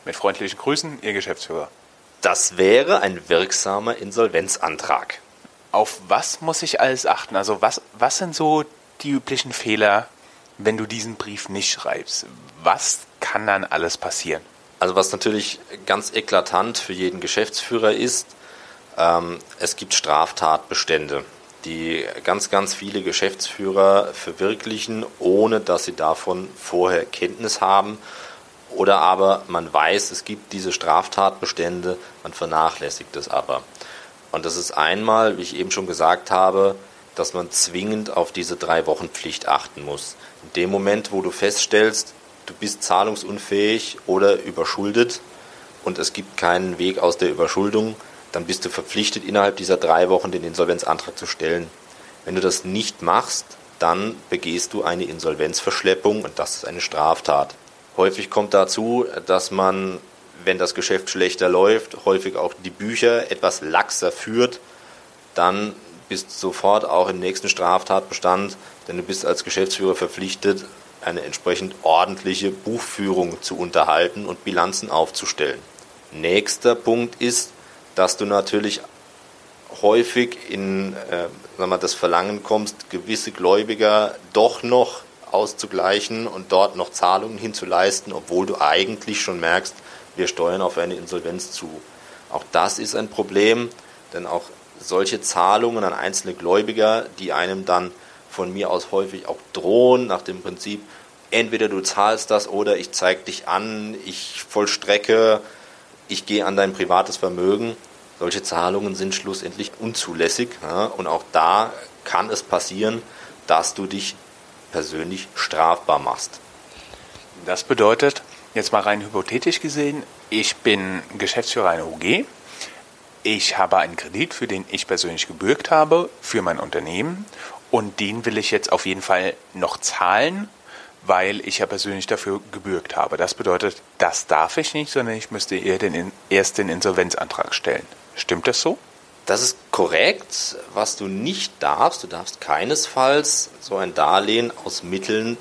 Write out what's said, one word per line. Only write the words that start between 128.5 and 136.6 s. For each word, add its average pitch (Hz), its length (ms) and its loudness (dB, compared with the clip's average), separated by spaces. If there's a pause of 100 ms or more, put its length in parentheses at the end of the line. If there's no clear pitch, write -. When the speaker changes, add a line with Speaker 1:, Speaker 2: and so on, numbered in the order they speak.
Speaker 1:
jetzt 104 200 0
auf - 160 0
jeden 95 160 -4
Fall 92 320 0 (200)
noch 90 240 -2
zahlen, 143 680 0 (580)
weil 95 340 2
ich - 180 -6
ja 101 80 0
persönlich 98 400 -6
dafür 98 340 -2 (120)
gebürgt 92 440 -6
habe. - 200 0
Das 90 180 0
bedeutet, 95 480 0 (160)
das - 280 2
darf 78 300 2
ich 156 180 -2
nicht, 151 180 -4
sondern 117 240 0
ich - 140 -10
müsste 98 260 -4
eher 92 220 0
den 95 160 0
In-, 90 180 -4 (180)
erst 95 280 4
den 98 100 2